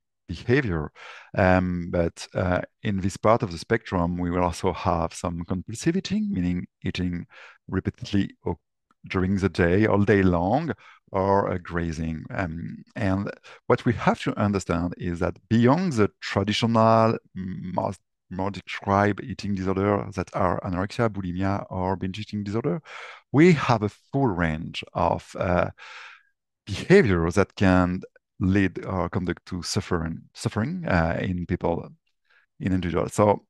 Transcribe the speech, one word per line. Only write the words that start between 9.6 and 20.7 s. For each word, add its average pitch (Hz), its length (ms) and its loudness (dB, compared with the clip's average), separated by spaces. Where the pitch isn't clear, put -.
all 101 180 2
day 98 180 6
long, 95 500 2
or, 98 400 2
uh, 95 80 -4
grazing. 82 720 -6
Um, 82 520 -8
and 98 340 -2
what - 180 0
we 123 100 2
have - 280 0
to - 160 -4
understand 90 580 0
is 87 240 -6
that 87 180 -2
beyond 135 460 4
the 104 160 4
traditional, 113 1000 2
mm, 92 380 -8
most, 101 260 -4
more 95 200 -4
described 101 720 0
eating 98 320 -8
disorder 98 600 0
that 90 200 -4
are 92 260 0
anorexia, 98 500 -2